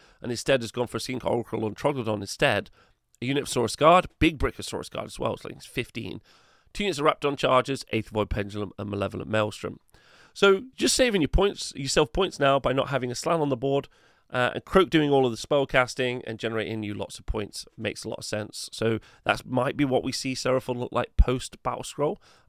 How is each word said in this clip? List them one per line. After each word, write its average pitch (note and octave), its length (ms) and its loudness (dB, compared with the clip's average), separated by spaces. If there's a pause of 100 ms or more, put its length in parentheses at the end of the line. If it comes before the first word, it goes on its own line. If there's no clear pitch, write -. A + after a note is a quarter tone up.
(220)
and A#2+ 100 -6
instead B2+ 300 2
has G#2+ 100 -8
gone A#2+ 160 -4
for - 100 -6
a - 20 -2
Skink B2+ 260 -6
Oracle A#2 400 -2
on G#2 80 -2
Troglodon A2+ 480 -4
instead. G2+ 480 0 (520)
A A#2+ 40 -6
unit C#3 180 0
of - 60 -10
Saurus A#2 280 0
Guard, E3+ 300 8 (120)
big D#3+ 180 4
brick A#2+ 220 -2
of - 60 -10
Saurus - 240 -8
Guard A2+ 160 -6
as A2 120 -16
well, A#2+ 200 -2
so - 100 -12
it's - 180 -14
fifteen. A2+ 540 -8 (540)
Two - 100 -4
units F3 160 -2
of C#3+ 60 0
Rapton C#3+ 320 2
Chargers, C3 560 2
Aether A2 180 -2
Void G#2+ 180 0
Pendulum, G2+ 480 -4
and G#2 120 -6
Malevolent G2+ 400 -4
Maelstrom. G#2+ 500 -2 (540)
So G3 300 6 (120)
just - 180 2
saving A3+ 280 4
your C#3 80 2
points, - 480 0
yourself C#3+ 340 2
points F#3 260 -2
now C#3 220 4
by B2+ 140 0
not B2+ 160 0
having B2+ 200 -2
a B2 60 -6
Slann E3+ 240 0
on D3 80 0
the C3+ 80 0
board, C#3 320 -2 (420)
uh, B2 260 0
and - 100 -8
Kroak F#3 240 4
doing D3 220 4
all C3+ 140 6
of B2 60 2
the A2 60 -6
spell C#3+ 280 0
casting B2+ 640 0
and A2+ 100 -8
generating A2 460 -2
you G#2 100 -4
lots G2+ 240 -8
of - 80 -18
points - 400 -6 (120)
makes G#2+ 260 -6
a A2 60 -8
lot - 100 -8
of - 60 -12
sense. - 480 -8
So A2 260 0 (240)
that - 220 0
might B2 320 -2
be C#3+ 80 2
what B2+ 180 2
we C3 80 -4
see C3 220 -6
Seraphon B2+ 440 -2
look B2 140 -8
like A#2+ 240 -4
post - 480 2
Battle A#2+ 220 -6
Scroll. D#3 360 -4 (280)